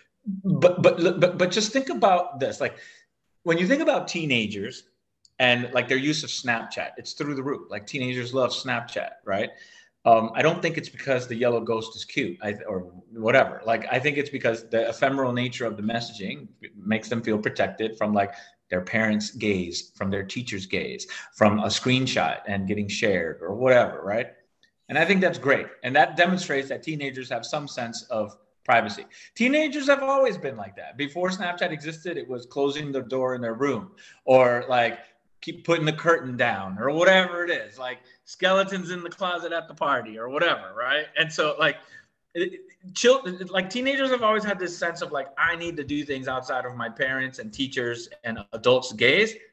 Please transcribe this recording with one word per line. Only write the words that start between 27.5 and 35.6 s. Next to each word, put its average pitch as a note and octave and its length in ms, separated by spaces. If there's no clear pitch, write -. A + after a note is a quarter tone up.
sense A#2 360
of G#2+ 300
privacy. A#2 400
Teenagers C#4+ 540
have C#4 140
always C4+ 360
been C3+ 180
like G2 200
that. E2+ 200
Before D3 320
Snapchat F3+ 420
existed, D#3 460
it B2+ 100
was B2 200
closing C#3+ 460
the C3+ 100
door B2+ 320
in A#2+ 80
their A2+ 120
room, A#2+ 360
or, B2 440
like, A#2 320
keep - 240